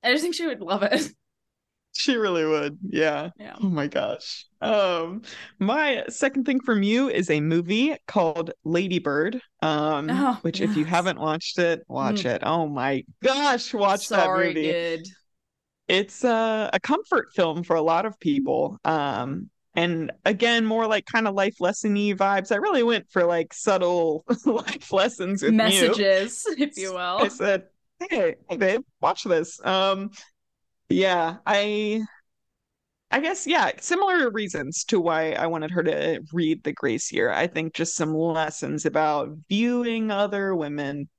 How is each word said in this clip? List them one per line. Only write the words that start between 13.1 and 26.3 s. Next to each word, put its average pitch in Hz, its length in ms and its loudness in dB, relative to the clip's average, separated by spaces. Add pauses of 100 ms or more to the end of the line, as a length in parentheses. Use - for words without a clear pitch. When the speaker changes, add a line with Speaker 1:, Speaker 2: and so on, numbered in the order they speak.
Speaker 2:
gosh, 262 520 2
watch 202 360 2
that 190 160 4
Speaker 1:
Sorry, 185 240 2
Speaker 2:
movie. 156 220 0
Speaker 1:
good. 170 360 -4 (840)
Speaker 2:
It's 190 340 0
a, 226 480 0
a - 80 0
comfort 311 560 0
film 170 280 0
for 175 120 2
a 160 60 2
lot 165 240 2
of 214 140 -8
people. 185 680 0
Um, 143 640 -2 (260)
and 170 380 -2 (100)
again, 226 420 2
more 220 220 0
like 214 180 0
kind 220 220 0
of 196 60 0
life 196 260 0
lesson-y 202 560 0
vibes. 196 380 2
I 202 40 2
really 311 260 2
went 226 260 0
for, 180 160 2
like, 170 280 0
subtle 175 680 0 (120)
<laughs> - 100 -8
life - 480 -2
lessons 190 500 0
with 143 80 4
Mew. 220 60 6
Speaker 1:
Messages, 202 880 2